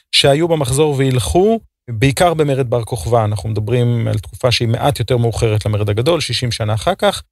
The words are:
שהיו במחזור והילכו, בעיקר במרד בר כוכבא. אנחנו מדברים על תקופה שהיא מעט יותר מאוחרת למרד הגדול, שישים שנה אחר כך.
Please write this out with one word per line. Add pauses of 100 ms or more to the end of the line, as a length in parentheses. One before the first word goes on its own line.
(120)
שהיו
במחזור
והילכו, (300)
בעיקר
במרד
בר
כוכבא.
אנחנו
מדברים
על
תקופה
שהיא
מעט
יותר
מאוחרת
למרד
הגדול,
שישים
שנה
אחר
כך.